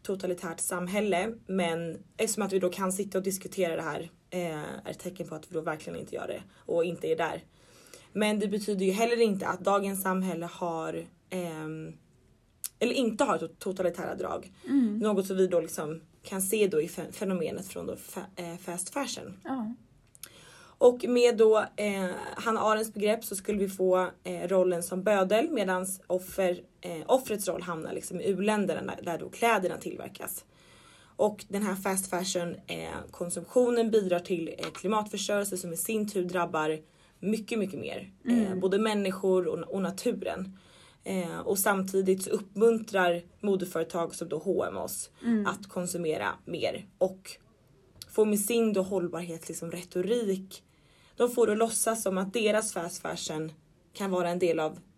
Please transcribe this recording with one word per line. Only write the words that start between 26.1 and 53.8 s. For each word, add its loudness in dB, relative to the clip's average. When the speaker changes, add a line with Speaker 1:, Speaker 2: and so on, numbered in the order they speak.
Speaker 1:
eh, -8
offrets 2
roll -4
hamnar -6
liksom -8
i 0
u-länderna 0
där, -14
där -4
då -8
kläderna 2
tillverkas. -10
Och 2
den -2
här 0
fast -2
fashion, -2
eh, -8
konsumtionen 2
bidrar 4
till, -2
eh, -8
klimatförstörelse -2
som -6
i -8
sin 0
tur 0
drabbar 0
mycket, -2
mycket -2
mer. -10
Eh, 6
Speaker 2:
Mm. -2
Speaker 1:
både 4
människor 2
och, -2
och -2
naturen. -4
Eh, -4
och 0
samtidigt 2
så -8
uppmuntrar 2
modeföretag -2
som -8
då -4
H -2
och 2
M -6
oss -8
Speaker 2:
Mm. 2
Speaker 1:
att -4
konsumera -2
mer. -4
Och 0
får 6
med 4
sin 2
då 4
hållbarhets-, -4
liksom, -8
retorik, -2
de 2
får 6
då 2
låtsas 2
som 0
att -2
deras 2
fast -6
fashion -6